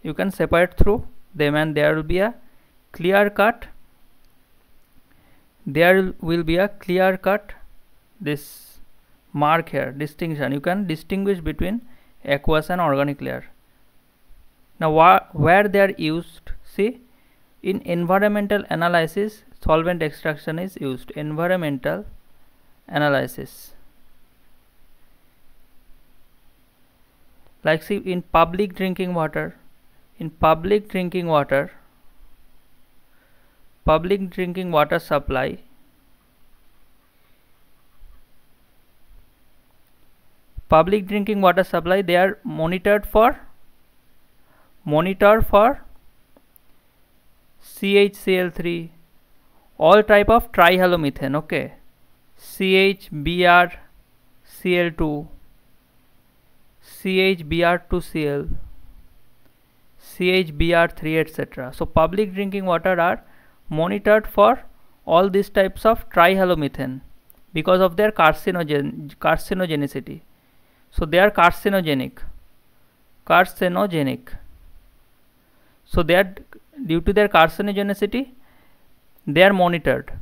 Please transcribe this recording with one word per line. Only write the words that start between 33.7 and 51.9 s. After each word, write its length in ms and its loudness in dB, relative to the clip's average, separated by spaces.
public 460 0
drinking 400 -6
water 300 2
supply, 580 -4
public 400 2
drinking 320 -4
water 240 4
supply, 380 -2
they 120 0
are 300 2
monitored 600 -2
for, 360 2
monitor 580 2
for 400 2
C 360 -2
H 180 4
C 240 0
L 120 -2
three, 420 -8
all 240 8
type 280 4
of 220 2
trihalomethane, 840 2
okay, 380 -6